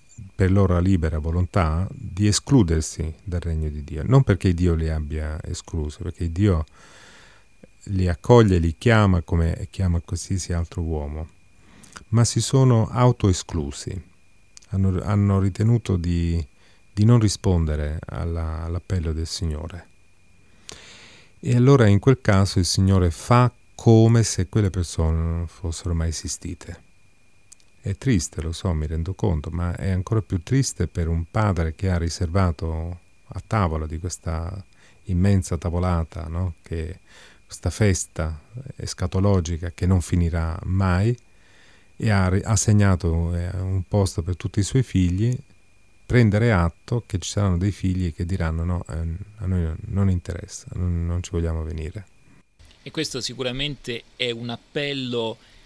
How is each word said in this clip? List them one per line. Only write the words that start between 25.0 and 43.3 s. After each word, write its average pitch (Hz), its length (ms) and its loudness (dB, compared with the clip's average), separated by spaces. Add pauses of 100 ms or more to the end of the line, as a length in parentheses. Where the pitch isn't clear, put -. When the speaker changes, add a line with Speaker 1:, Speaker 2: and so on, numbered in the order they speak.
Speaker 1:
non 82 300 -2
fossero 82 480 -6
mai 82 140 -2
esistite. - 720 -10 (1000)
È 101 160 -6
triste, 104 460 -2
lo 80 100 -4
so, 87 220 -4
mi 78 140 -2
rendo 82 260 -4
conto, 82 380 -2
ma 87 220 -2
è - 180 -4
ancora 92 300 -2
più 98 220 -4
triste 131 440 -2
per 82 200 -4
un 82 240 -2
padre 87 440 0
che 95 140 -4
ha 90 80 0
riservato 85 1000 -2 (260)
a - 220 -14
tavola 78 400 -2
di 78 100 -8
questa 85 640 -8 (440)
immensa 92 520 2
tavolata, 82 720 -2
no? 85 340 -6
Che, 82 380 -8 (460)
questa - 240 -8
festa 82 680 0 (380)
escatologica 87 1000 -2
che - 120 -4
non 90 160 4
finirà 85 640 0
mai, 95 540 2 (800)
e 113 140 -2
ha 98 180 4
re-, 95 140 2
ha 110 160 0
segnato, 87 760 2